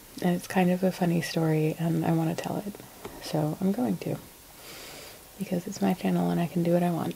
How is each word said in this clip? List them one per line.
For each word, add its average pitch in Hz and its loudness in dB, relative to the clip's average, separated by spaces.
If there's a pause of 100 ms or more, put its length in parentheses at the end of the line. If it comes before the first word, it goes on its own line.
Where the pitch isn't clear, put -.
(220)
and 175 4
it's 180 -6
kind 180 4
of 180 2
a 185 4
funny 170 2
story, 156 2
and 160 0
I 165 2
wanna 160 2
tell - -4
it. 202 -6 (480)
So 156 -2
I'm 190 2
going 208 0
to, - -4 (1200)
because 180 -4
it's - -4
my 196 4
channel 175 2
and 170 2
I 170 2
can 170 0
do 170 4
what 175 4
I 175 2
want. 170 -2